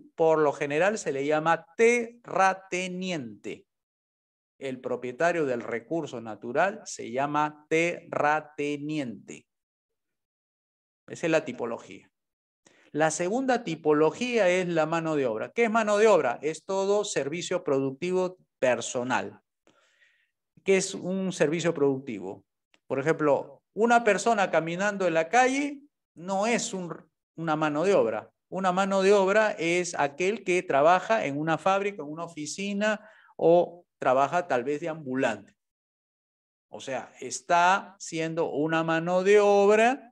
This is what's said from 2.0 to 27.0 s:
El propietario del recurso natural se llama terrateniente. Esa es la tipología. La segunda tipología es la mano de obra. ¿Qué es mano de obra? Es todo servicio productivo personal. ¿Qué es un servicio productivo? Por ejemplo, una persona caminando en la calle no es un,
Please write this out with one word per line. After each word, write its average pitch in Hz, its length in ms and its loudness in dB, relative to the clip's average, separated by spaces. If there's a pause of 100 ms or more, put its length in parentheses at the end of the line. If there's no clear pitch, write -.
El 131 220 -8
propietario 127 680 -2
del 123 140 -2
recurso 117 640 -6
natural 120 640 -4
se 113 260 -12
llama 147 560 -2
terrateniente. 147 1800 -4 (1600)
Esa - 200 -10
es 165 40 0
la 156 120 2
tipología. 117 640 -10 (840)
La 156 180 2
segunda 233 540 -2
tipología 160 840 2
es 180 220 2
la 165 160 2
mano 160 320 -2
de 139 80 0
obra. 117 260 -4
¿Qué 233 140 0
es 226 40 0
mano 214 280 2
de 214 100 6
obra? 147 340 4
Es 156 220 -4
todo 196 400 0
servicio 170 640 -4
productivo 160 720 -2 (220)
personal. 117 800 -2 (1200)
¿Qué 196 140 2
es 185 180 -4
un 185 380 -4
servicio 160 400 0
productivo? 127 720 -4 (420)
Por 131 120 -4
ejemplo, 151 640 0 (120)
una 233 320 2
persona 202 440 2
caminando 185 560 -2
en 165 100 0
la 160 120 0
calle 269 540 0 (340)
no 190 320 -4
es 233 260 -2
un, 175 220 -8 (400)